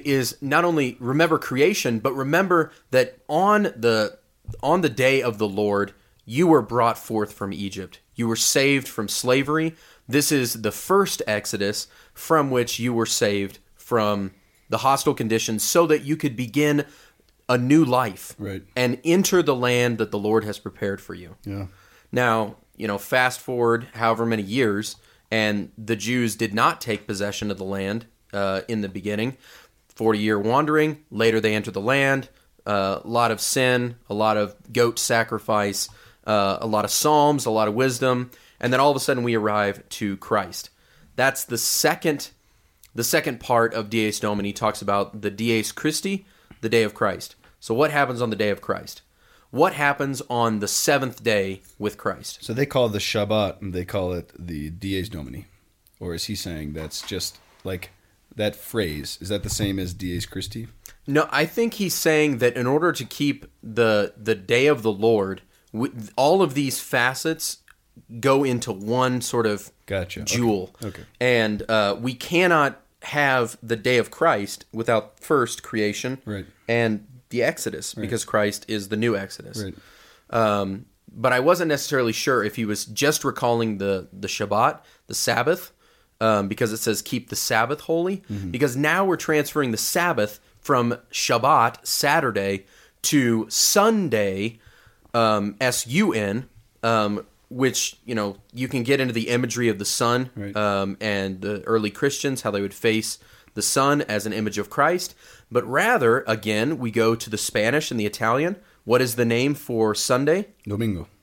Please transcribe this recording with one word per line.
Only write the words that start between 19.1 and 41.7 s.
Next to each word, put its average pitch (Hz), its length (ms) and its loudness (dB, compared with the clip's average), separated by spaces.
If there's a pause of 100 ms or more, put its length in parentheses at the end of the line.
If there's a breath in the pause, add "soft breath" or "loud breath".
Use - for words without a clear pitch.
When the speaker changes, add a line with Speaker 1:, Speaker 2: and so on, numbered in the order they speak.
Speaker 1:
the 143 120 2
land 123 440 2
that 107 120 -2
the 104 80 -4
Lord 107 260 2
has 104 140 -8
prepared 98 420 -6
for - 140 -16
you. 87 300 -18
Speaker 2:
Yeah. 98 220 -8 (440 soft breath)
Speaker 1:
Now, 113 460 2 (200)
you 107 120 -8
know, 101 100 -2
fast 127 420 0
forward 117 540 0
however 113 320 2
many 113 160 0
years, 107 540 -2 (340 soft breath)
and 107 480 0
the 110 180 -4
Jews 113 400 -2
did 110 180 -2
not 143 260 2
take 107 260 -6
possession 101 440 -4
of 92 80 -6
the 95 60 -8 (140)
land, 104 280 -4 (260)
uh, 98 360 -2
in 113 120 -2
the 98 80 -4
beginning. 104 480 -4 (580 loud breath)
Forty-year 107 440 2
wandering, 151 720 0
later 113 300 2
they 107 140 2
enter 107 160 -4
the 95 100 -6
land, 135 480 2 (380 soft breath)
uh, 98 380 0
a - 40 -14
lot 117 220 2
of 107 100 -2
sin, 123 560 2 (120)
a 104 60 -6
lot 107 240 2
of 101 160 -2 (180)
goat 117 260 2
sacrifice, 107 920 0 (380 soft breath)
uh, 101 340 2
a 113 60 -6
lot 107 200 0
of - 40 -4
psalms, 147 540 4
a 120 60 -2
lot 110 180 2
of 104 60 -2
wisdom, 127 560 0 (300 soft breath)
and 123 120 0
then 127 80 4
all 143 100 6
of 135 60 2
a 127 40 -4
sudden 127 220 0
we 120 140 0
arrive 104 500 0 (140)
to 98 160 -2
Christ. 95 540 -4 (460 soft breath)
That's 131 280 0
the 120 140 -6
second, 160 720 0 (640)